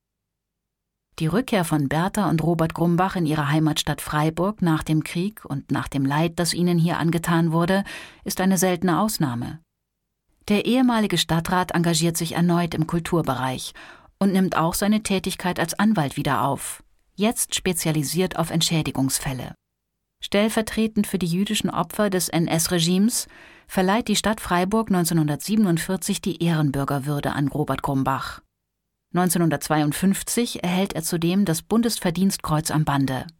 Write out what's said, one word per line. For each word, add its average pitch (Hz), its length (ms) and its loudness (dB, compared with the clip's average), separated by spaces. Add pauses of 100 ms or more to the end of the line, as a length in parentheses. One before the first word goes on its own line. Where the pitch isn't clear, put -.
(1200)
Die 160 80 -2
Rückkehr 185 380 0
von 147 240 0
Bertha 175 400 0
und 156 140 2
Robert 165 300 0
Grumbach 175 440 0
in 170 100 0
ihre 147 240 0
Heimatstadt 156 500 0
Freiburg 160 600 0
nach 160 220 2
dem 156 180 2
Krieg 180 420 -6
und - 280 -6
nach 127 160 -2
dem 135 180 0
Leid, 160 320 0
das 170 160 0
ihnen 175 240 2
hier 165 200 2
angetan 165 520 2
wurde, 175 320 2 (420)
ist - 160 -4
eine 190 180 2
seltene 180 420 2
Ausnahme. 147 600 -2 (880)
Der 208 180 2
ehemalige 226 520 2
Stadtrat 175 540 0
engagiert 170 440 2
sich 165 160 -4
erneut 170 420 2
im 156 120 0
Kulturbereich 143 840 -2 (460)
und 196 140 2
nimmt 190 240 2
auch 175 180 2
seine 208 280 0
Tätigkeit 185 560 -2
als 165 160 -2
Anwalt 196 420 2
wieder 135 280 0
auf, - 400 -6 (320)
jetzt 214 380 -2
spezialisiert 165 840 -2
auf 160 120 -2
Entschädigungsfälle. 135 1040 -2 (680)
Stellvertretend 220 840 0
für 196 120 -4
die 180 80 0
jüdischen 190 420 0
Opfer 175 400 -2
des 190 220 0
N-S-Regimes 170 960 0 (400)
verleiht 196 400 0
die 208 80 2
Stadt 214 240 -2
Freiburg 196 500 0
neunzehnhundertsiebenundvierzig 175 1300 0
die - 200 -4
Ehrenbürgerwürde 143 880 0
an 139 160 0
Robert 135 340 -2
Grumbach. 135 580 -2 (720)
Neunzehnhundertzweiundfünfzig 170 1500 0
erhält 185 300 -2
er 160 80 -4
zudem 175 420 0
das 160 160 0
Bundesverdienstkreuz 190 1120 0
am 156 140 2
Bande, 135 420 0 (140)